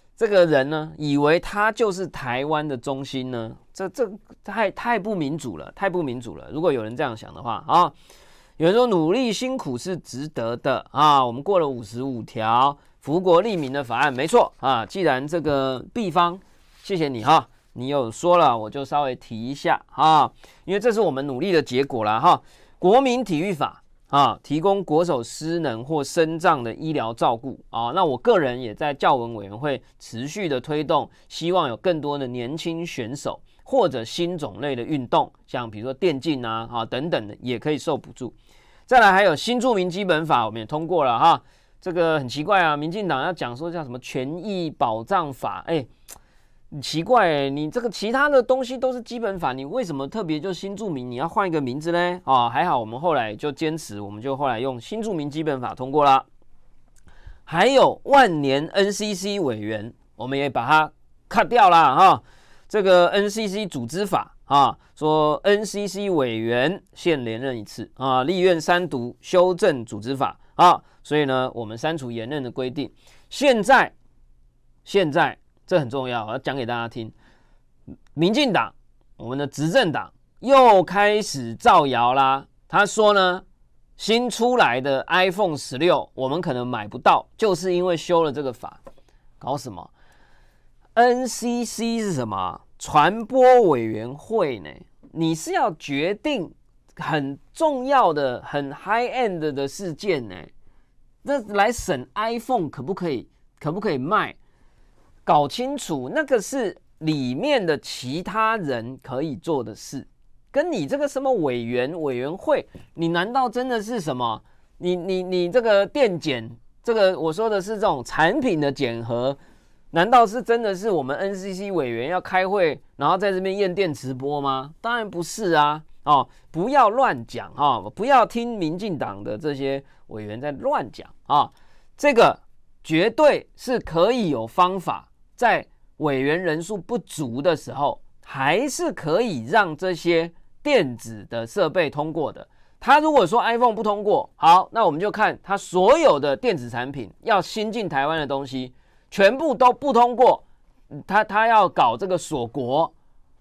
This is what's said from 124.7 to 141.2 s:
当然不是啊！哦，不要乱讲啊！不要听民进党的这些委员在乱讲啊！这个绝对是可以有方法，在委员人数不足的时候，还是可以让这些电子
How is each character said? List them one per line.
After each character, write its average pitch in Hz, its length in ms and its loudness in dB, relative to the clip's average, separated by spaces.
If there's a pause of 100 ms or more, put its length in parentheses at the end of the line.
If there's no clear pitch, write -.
当 233 160 -4
然 220 140 -6
不 170 140 -8
是 175 300 -2
啊！ 151 280 4 (220)
哦， 143 240 4 (240)
不 180 160 -2
要 262 220 6
乱 208 360 0
讲 101 280 -12
啊！ 123 260 2 (160)
不 196 80 -4
要 254 200 6
听 233 320 -4
民 170 220 -2
进 196 180 -6
党 101 280 -8
的 113 120 -6
这 147 160 -4
些 135 300 -4 (240)
委 107 160 -12
员 107 180 -10
在 147 120 -6
乱 214 400 -4
讲 - 160 -18 (180)
啊！ 139 240 2 (460)
这 - 180 2
个 196 240 6 (460)
绝 170 260 2
对 240 460 4
是 247 240 -4
可 170 320 2
以 233 160 -2
有 113 180 -2
方 185 320 0
法， - 300 -8 (260)
在 202 320 0 (300)
委 139 240 -2
员 151 200 0
人 170 220 -2
数 208 160 -8
不 226 200 -6
足 139 440 -8
的 165 140 2
时 - 160 -12
候， 135 280 -4 (240)
还 160 440 0
是 311 240 -4
可 160 280 0
以 156 260 -4
让 175 300 0
这 185 160 -4
些 170 400 0 (300)
电 185 340 2
子 110 320 -16